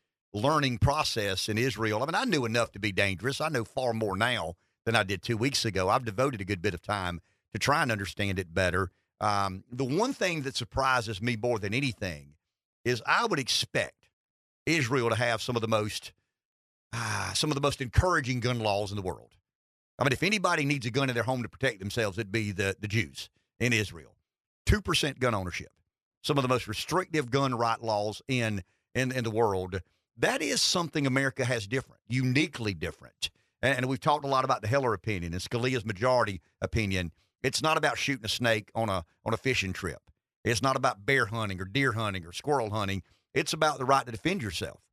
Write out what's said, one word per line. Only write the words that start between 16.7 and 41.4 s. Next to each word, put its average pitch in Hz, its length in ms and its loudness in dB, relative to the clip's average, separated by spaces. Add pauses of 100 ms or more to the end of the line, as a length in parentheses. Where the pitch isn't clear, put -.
ah, 107 420 -4
some 151 180 0
of 143 40 0
the 139 60 -4
most 143 180 0
encouraging 131 600 2
gun 123 180 0
laws 104 320 0
in 104 60 -6
the 101 40 -4
world. 58 280 -8 (680)
I - 40 2
mean, 135 100 4
if 131 100 -4
anybody 180 420 2
needs 139 220 0
a - 20 -4
gun 135 200 0
in 123 40 0
their 117 120 0
home 127 180 -2
to 107 60 -6
protect 123 280 -2
themselves, 98 400 -2
it'd 95 140 -6
be 104 200 0
the, 98 280 0
the 104 80 -6
Jews 98 420 -4 (300)
in 123 120 2
Israel. 85 440 -2 (500)
Two 208 160 4
percent 156 380 0
gun 120 160 2
ownership. 92 360 -6 (520)
Some 139 160 2
of - 20 4
the 127 60 2
most 127 200 2
restrictive 147 600 -2
gun 135 240 2
right 113 260 0
laws 107 480 -2
in, 110 360 -2 (320)
in, 127 160 0
in 127 120 -2
the 117 60 -2
world. 98 500 0 (380)
That 220 240 0
is 285 180 0
something 160 460 0
America 135 400 0
has 120 220 -2
different, 123 400 -6
uniquely 127 680 0
different. 76 560 -8 (320)
And, 131 160 2
and 127 100 0
we've 131 120 -2
talked 151 260 2
a - 20 -6
lot 131 160 4
about 131 200 0
the 110 40 -4
Heller 123 280 2
opinion 87 380 -2
and 95 80 -4
Scalia's 120 440 -2
majority 110 560 2 (200)
opinion. 95 500 0 (320)
It's - 180 0
not 156 160 2
about 147 220 0
shooting 127 260 -2
a 104 40 -4
snake 113 440 2
on 113 160 0
a, 92 160 -2 (180)
on 113 120 -2
a - 20 2
fishing 101 360 0
trip. - 280 -6 (420)
It's 117 200 0
not 135 120 4
about 120 300 0
bear 131 220 4
hunting 101 340 -4